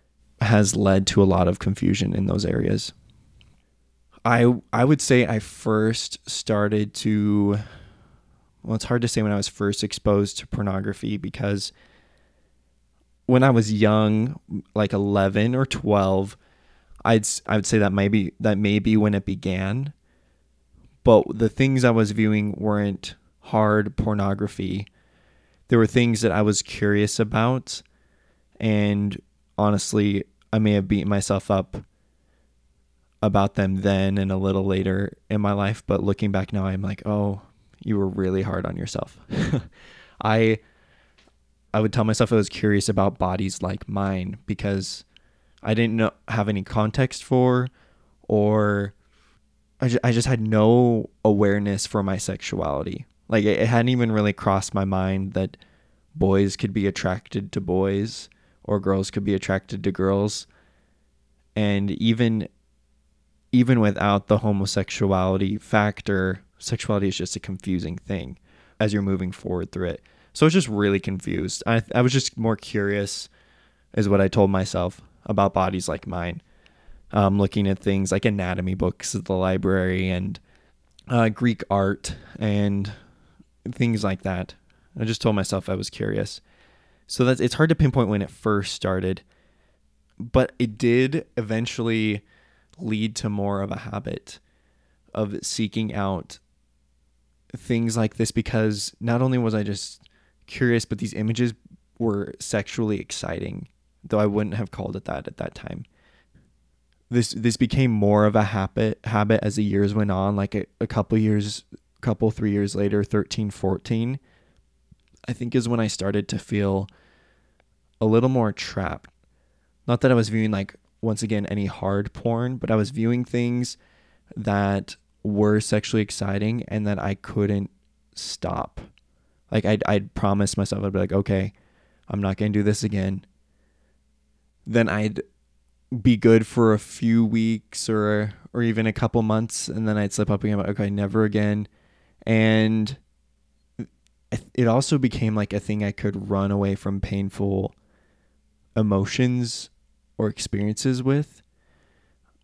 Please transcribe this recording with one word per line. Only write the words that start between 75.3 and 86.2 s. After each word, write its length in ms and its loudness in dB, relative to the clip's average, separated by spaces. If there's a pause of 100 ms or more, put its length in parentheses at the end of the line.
bodies 340 -2
like 180 -6
mine. 360 -8 (720)
Um, 260 4
looking 280 2
at 120 0
things 320 0
like 140 0
anatomy 480 -2
books 420 -4
at 100 -6
the 100 -2
library 720 0
and, 300 -4 (680)
uh, 220 2
Greek 420 -2
art 440 0 (220)
and 540 0 (800)
things 320 -2
like 200 -4
that. 320 -6 (440)
I 60 -2
just 160 -4
told 160 2
myself 320 -4
I 60 -2
was 140 -6
curious. 520 -6 (680)